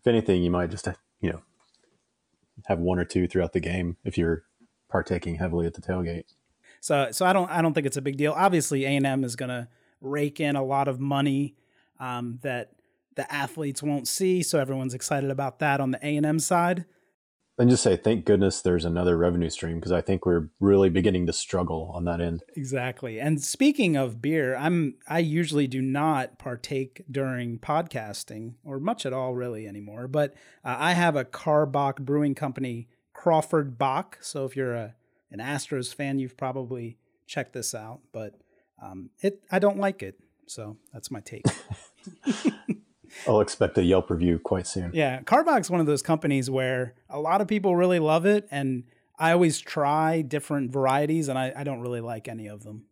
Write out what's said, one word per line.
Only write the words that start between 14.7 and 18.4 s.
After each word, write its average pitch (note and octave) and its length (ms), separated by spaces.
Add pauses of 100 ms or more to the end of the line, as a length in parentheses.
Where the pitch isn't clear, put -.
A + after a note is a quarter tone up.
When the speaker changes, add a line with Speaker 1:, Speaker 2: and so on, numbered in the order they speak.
Speaker 2:
excited C#3 360
about C3+ 300
that C#3 200
on C3 120
the C3+ 140
A D3 100
and D3 100
M D#3 120
side. F3 460 (720)
Speaker 1:
And B2 100
just B2 140
say, F#2+ 140
thank G#2+ 280
goodness G2 380